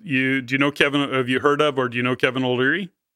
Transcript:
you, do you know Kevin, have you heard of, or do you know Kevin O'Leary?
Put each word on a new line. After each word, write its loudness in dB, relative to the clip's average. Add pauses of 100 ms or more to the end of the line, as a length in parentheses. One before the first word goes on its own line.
you, 0
do -4
you 0
know 2
Kevin, 0
have 0
you 0
heard 2
of, 0
or 0
do -8
you -2
know 0
Kevin 0
O'Leary? 0 (240)